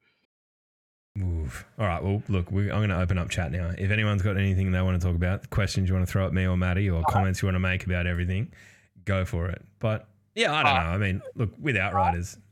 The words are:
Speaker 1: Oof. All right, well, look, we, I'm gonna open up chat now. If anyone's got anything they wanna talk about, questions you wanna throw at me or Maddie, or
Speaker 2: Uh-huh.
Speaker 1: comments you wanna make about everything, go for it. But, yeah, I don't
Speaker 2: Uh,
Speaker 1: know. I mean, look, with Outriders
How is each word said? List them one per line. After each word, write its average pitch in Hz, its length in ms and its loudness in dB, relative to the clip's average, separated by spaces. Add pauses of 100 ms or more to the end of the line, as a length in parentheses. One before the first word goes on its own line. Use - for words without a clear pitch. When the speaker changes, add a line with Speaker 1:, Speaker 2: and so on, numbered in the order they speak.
(1200)
Speaker 1:
Oof. 80 460 -4 (140)
All 107 80 0
right, 85 160 -2
well, 98 260 0
look, 92 220 -2
we, 98 200 0
I'm 104 120 0
gonna 92 180 0
open 92 160 0
up 87 140 -2
chat 87 200 -4
now. 87 280 -2
If 95 120 0
anyone's 104 320 2
got 98 140 0
anything 95 340 2
they 92 120 2
wanna 92 160 2
talk 87 160 0
about, 90 340 0
questions 98 400 0
you 95 60 2
wanna 92 120 2
throw 95 200 0
at 87 80 -2
me 92 120 2
or 90 100 2
Maddie, 92 340 2
or 85 100 2
Speaker 2:
Uh-huh. 85 120 2
Speaker 1:
comments 92 280 2
you 98 60 0
wanna 92 140 2
make 92 260 0
about 87 200 0
everything, 90 460 -2 (540)
go 95 180 0
for 87 240 -2
it. - 140 -8 (160)
But, 110 300 -2 (260)
yeah, 220 180 2
I 151 100 0
don't 143 140 4
Speaker 2:
Uh, 85 80 2
Speaker 1:
know. 82 60 -2
I 92 80 0
mean, 101 240 0 (120)
look, 110 240 -2
with 143 180 0
Outriders 90 600 0 (140)